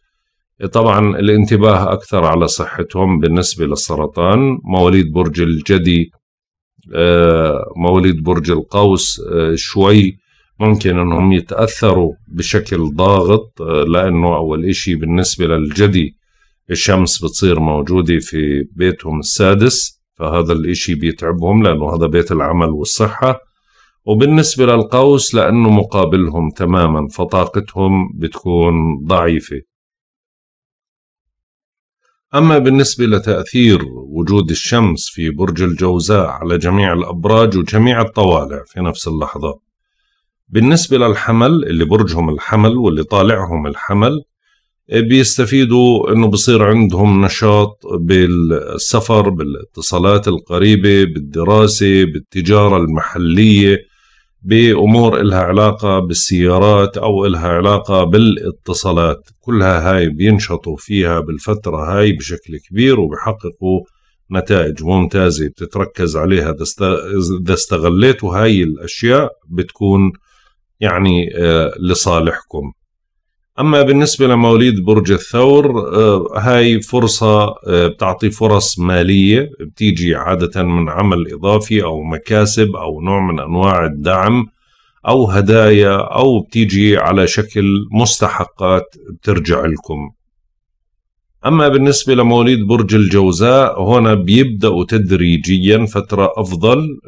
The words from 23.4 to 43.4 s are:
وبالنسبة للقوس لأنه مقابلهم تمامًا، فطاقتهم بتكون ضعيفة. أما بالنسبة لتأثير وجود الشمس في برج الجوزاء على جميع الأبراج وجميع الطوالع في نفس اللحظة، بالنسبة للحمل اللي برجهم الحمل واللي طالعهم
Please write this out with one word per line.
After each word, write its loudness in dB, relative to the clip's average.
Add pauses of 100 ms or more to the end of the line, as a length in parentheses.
وبالنسبة 2
للقوس 2
لأنه 2
مقابلهم 0
تمامًا، 0
فطاقتهم -4 (240)
بتكون -2 (340)
ضعيفة. -2 (2750)
أما 4
بالنسبة 2
لتأثير 2 (380)
وجود 0
الشمس -2
في -6
برج -4
الجوزاء 0
على -4
جميع 0
الأبراج 0
وجميع 2
الطوالع -2
في -16
نفس -6
اللحظة، -8 (880)
بالنسبة 2
للحمل 0
اللي 0
برجهم 0
الحمل 0
واللي 0
طالعهم -2